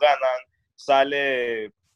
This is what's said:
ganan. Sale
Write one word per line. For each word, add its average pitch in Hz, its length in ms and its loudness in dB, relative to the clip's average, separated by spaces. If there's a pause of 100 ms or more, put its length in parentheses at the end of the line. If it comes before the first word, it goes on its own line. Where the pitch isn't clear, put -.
ganan. 135 380 2 (340)
Sale 135 960 -2 (240)